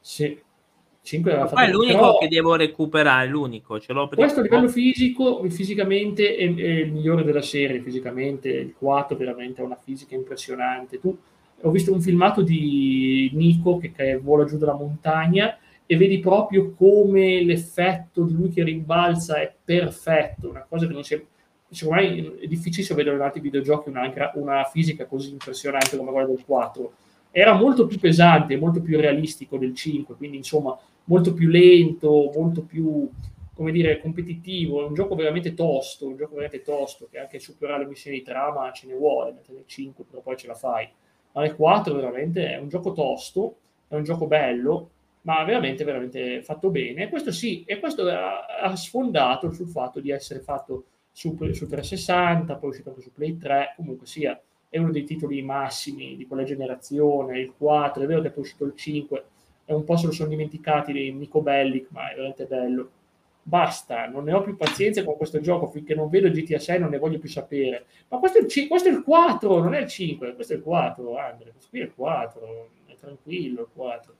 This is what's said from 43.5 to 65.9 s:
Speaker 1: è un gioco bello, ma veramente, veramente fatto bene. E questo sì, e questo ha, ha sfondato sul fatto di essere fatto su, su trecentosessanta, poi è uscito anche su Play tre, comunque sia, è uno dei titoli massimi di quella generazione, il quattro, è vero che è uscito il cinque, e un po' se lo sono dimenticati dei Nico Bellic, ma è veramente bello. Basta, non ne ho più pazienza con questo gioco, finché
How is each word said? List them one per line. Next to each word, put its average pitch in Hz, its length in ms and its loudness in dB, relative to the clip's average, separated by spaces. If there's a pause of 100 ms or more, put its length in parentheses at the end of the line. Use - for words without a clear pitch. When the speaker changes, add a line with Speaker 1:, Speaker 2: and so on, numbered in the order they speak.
Speaker 1:
è 151 80 -8
un 151 80 -4
gioco 165 220 -4
bello, 143 640 0 (320)
ma 160 200 -2
veramente, 151 420 -2
veramente 127 580 -6
fatto 156 280 -6
bene. 139 340 -6
E - 40 -10
questo 285 240 -6
sì, 196 320 -6
e 202 160 -8
questo 220 280 -4
ha, 185 360 -4 (160)
ha 190 160 -4
sfondato 170 760 -2
sul 175 160 -12
fatto 131 320 -8
di 139 100 -8
essere 135 300 -8
fatto 135 440 -10 (260)
su, - 200 -8
su 160 360 -6
trecentosessanta, 170 880 -2
poi - 140 -8
è 135 40 -8
uscito - 180 -16
anche 127 100 -20
su - 120 -20
Play 160 260 -8
tre, 139 380 -2
comunque 135 300 -14
sia, 143 320 -6 (300)
è 160 100 -6
uno 165 140 0
dei 147 120 -4
titoli 147 380 -8
massimi 135 760 -8
di 131 100 -16
quella 135 180 -6
generazione, 135 960 -2
il 131 160 -8
quattro, 147 480 0
è - 20 -4
vero 160 160 0
che 151 100 -6
è - 60 -12
uscito - 260 -8
il 139 100 -6
cinque, 147 500 -8 (400)
e 156 100 -4
un 151 100 -2
po' 170 120 2
se 170 100 0
lo 156 60 0
sono 156 160 -4
dimenticati 151 640 -4
dei 139 200 -4
Nico 143 280 -2
Bellic, 135 500 0
ma 139 200 -12
è 135 40 -16
veramente 135 320 -10
bello. 127 440 -4 (540)
Basta, 127 640 -2
non 139 160 -10
ne 156 80 -2
ho 196 100 2
più 196 140 -8
pazienza 196 480 -2
con 151 120 -6
questo 156 240 -4
gioco, 165 280 -2
finché 151 260 -8